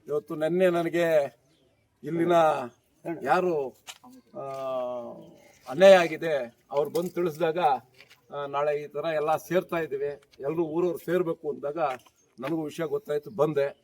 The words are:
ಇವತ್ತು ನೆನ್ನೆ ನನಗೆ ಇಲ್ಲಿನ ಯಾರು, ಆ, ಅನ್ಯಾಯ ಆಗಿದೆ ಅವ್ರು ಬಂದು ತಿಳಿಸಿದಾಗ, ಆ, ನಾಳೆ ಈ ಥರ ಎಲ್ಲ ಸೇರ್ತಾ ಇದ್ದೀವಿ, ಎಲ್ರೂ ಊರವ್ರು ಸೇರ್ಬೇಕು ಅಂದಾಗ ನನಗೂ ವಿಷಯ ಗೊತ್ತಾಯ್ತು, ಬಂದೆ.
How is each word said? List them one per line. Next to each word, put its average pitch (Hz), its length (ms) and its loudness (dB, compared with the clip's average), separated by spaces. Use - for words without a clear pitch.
ಇವತ್ತು 151 260 -4
ನೆನ್ನೆ 175 360 2
ನನಗೆ 165 640 0
ಇಲ್ಲಿನ 165 300 0
ಯಾರು, 156 480 0
ಆ, - 80 -12
ಅನ್ಯಾಯ 185 260 10
ಆಗಿದೆ 156 760 0
ಅವ್ರು 143 200 0
ಬಂದು 170 180 -2
ತಿಳಿಸಿದಾಗ, 165 500 -2
ಆ, 143 120 -6
ನಾಳೆ 147 360 -2
ಈ 143 40 -12
ಥರ 143 180 -8
ಎಲ್ಲ 156 320 0
ಸೇರ್ತಾ 175 400 -2
ಇದ್ದೀವಿ, 143 440 -6
ಎಲ್ರೂ 160 240 -2
ಊರವ್ರು 160 340 -2
ಸೇರ್ಬೇಕು 165 520 -4
ಅಂದಾಗ 143 280 -8
ನನಗೂ 156 240 -4
ವಿಷಯ 151 200 -8
ಗೊತ್ತಾಯ್ತು, 147 460 -4
ಬಂದೆ. 143 360 2